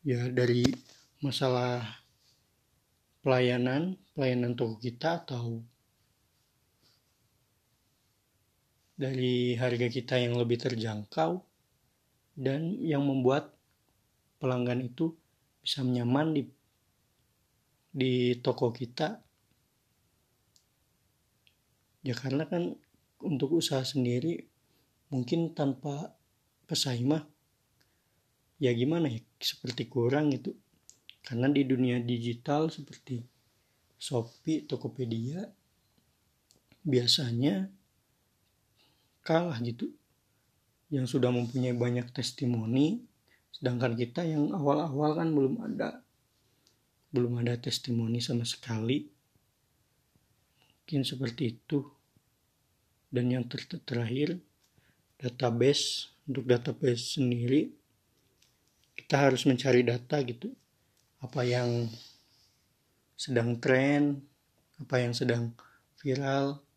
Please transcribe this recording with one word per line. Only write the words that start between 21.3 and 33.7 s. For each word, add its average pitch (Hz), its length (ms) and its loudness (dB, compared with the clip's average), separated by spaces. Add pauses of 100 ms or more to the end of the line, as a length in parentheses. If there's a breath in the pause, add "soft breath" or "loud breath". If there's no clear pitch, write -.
Ya, 120 120 -2
karena 135 320 -2
kan 175 280 -2 (440)
untuk 139 360 0
usaha 143 280 0
sendiri 127 640 -2 (640)
mungkin 156 400 0
tanpa 143 640 -4 (480)
pesaing 123 400 -2
mah 151 200 2 (1300)
ya 127 160 2
gimana 143 360 2
ya, 117 120 -4 (200)
seperti - 480 -6
kurang 135 420 2
gitu. 127 220 -4 (720)
Karena 123 240 0
di 143 160 4
dunia 127 360 2
digital 120 680 -2
seperti 131 560 -10 (760)